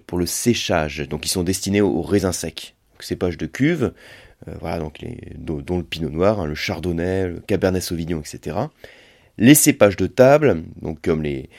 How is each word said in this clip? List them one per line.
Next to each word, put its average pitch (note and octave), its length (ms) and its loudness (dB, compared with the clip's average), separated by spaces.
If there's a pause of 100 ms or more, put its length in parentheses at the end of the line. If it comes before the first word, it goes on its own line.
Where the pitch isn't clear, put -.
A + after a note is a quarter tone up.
pour F2 100 -6
le F2 80 0
séchage, D#2 840 -2
donc D#2 140 -6
qui - 80 -6
sont F#2 140 -2
destinés F#2+ 360 0
aux, G2+ 120 4
aux C2 100 -2
raisins F#2+ 320 0
secs. - 420 -10 (180)
Donc, - 100 -20
cépages F2 340 -4
de E2 80 -6
cuve, B2 480 0 (540)
euh, - 120 -12
voilà, E2+ 180 -6
donc D2+ 220 -8
les, D#2+ 180 -12 (180)
dont, D#2+ 240 -6
dont F2 180 -4
le F2 60 -2
pinot D#2+ 280 -6
noir, F#2+ 280 2
hein, E2+ 60 -4
le D2+ 80 -4
chardonnay, F2+ 760 -4
le E2+ 120 -8
cabernet F#2 420 0
sauvignon, E2 400 -6
et D2+ 60 -16
cetera. G2+ 420 -8 (680)
Les C3 160 10
cépages G#2 420 4
de F#2+ 80 0
table, B2+ 580 4 (160)
donc D#2 220 -8
comme D#2+ 220 0
les, C#2+ 360 -6